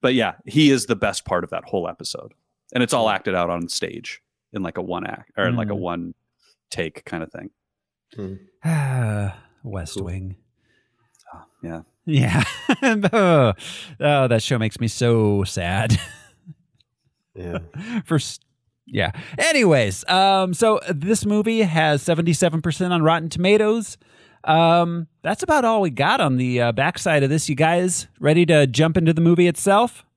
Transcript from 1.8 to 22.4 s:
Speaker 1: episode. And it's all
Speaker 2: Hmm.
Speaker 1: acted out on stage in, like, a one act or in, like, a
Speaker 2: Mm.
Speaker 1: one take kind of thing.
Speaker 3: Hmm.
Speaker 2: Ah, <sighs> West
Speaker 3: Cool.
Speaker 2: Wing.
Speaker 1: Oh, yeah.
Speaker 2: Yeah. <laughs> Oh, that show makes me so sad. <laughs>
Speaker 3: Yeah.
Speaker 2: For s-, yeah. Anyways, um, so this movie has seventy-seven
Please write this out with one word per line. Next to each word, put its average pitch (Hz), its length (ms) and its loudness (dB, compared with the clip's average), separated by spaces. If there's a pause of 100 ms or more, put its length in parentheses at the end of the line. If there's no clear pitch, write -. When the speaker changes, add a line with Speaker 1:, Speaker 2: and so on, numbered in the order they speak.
Speaker 1:
episode. - 460 -14 (380)
And 123 120 -2
it's - 100 -4
all 113 140 0
Speaker 2:
Hmm. 101 80 0
Speaker 1:
acted 95 180 -4
out 87 160 -2
on 87 180 -6
stage - 540 -10 (300)
in, 104 100 -8
like, 85 160 -8
a 90 40 -8
one 90 240 -8
act - 300 -14
or 98 120 0
in, 120 80 0
like, 107 140 -4
a 101 40 -4
Speaker 2:
Mm. 101 60 -6
Speaker 1:
one 87 340 -8 (560)
take - 340 -8
kind 85 200 -10
of - 80 -18
thing. - 180 -16 (640)
Speaker 3:
Hmm. 98 200 -12 (300)
Speaker 2:
Ah, 127 720 -2 (140)
<sighs> - 140 -20
West 95 320 -10
Speaker 3:
Cool. 98 80 -8
Speaker 2:
Wing. 92 320 -10 (960)
Speaker 1:
Oh, - 100 -20 (180)
yeah. 82 200 -12 (240)
Speaker 2:
Yeah. 123 380 2 (380)
<laughs> - 0 - (300)
Oh, 165 420 4 (760)
that 113 140 2
show 127 160 -2
makes 110 200 -4
me 117 100 -2
so 110 560 2
sad. 98 600 0
<laughs> - 40 -16 (1300)
Speaker 3:
Yeah. 87 220 -10 (460)
Speaker 2:
For 165 100 -2
s-, - 240 -4 (480)
yeah. 95 240 -2 (280)
Anyways, 170 680 2
um, 190 460 2
so 220 240 2 (100)
this 180 380 -2
movie 214 360 0
has 156 380 2
seventy-seven 165 600 0